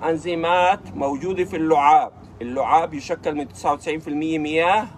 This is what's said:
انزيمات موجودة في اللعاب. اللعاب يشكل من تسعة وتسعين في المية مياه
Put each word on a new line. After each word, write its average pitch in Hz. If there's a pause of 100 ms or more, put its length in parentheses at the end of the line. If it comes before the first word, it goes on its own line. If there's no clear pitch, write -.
انزيمات 175 (140)
موجودة 143
في 180
اللعاب. 160 (300)
اللعاب 135
يشكل 160
من 147
تسعة -
وتسعين 156
في 156
المية 156
مياه 165 (120)